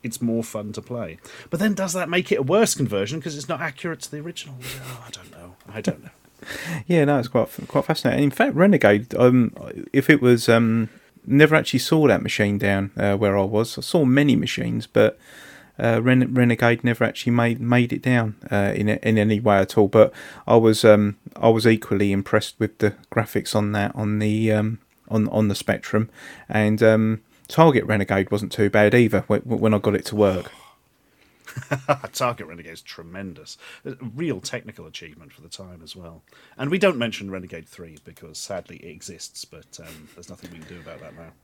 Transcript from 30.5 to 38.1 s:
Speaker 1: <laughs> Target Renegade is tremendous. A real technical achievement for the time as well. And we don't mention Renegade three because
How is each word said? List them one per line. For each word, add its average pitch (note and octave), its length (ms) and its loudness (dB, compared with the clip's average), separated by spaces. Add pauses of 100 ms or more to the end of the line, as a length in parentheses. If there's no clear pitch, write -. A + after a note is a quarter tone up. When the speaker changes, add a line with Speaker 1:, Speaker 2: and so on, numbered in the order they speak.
Speaker 1:
<laughs> C#3 600 -6
Target A#2+ 340 -6
Renegade E2 240 -18
is E2 100 -20
tremendous. E2+ 760 -16 (260)
A C#3 100 -14 (220)
real C#3+ 240 -8
technical G#2 480 -14
achievement D#2 460 -20
for - 80 -20
the E2+ 80 -20
time F2+ 340 -20
as D#2+ 100 -20
well. E2 300 -20 (340)
And C#3 140 -6
we F#3+ 60 -2
don't F#3 180 2
mention A2 340 -6
Renegade F2+ 380 -14
three E2 380 -20
because D#2+ 320 -20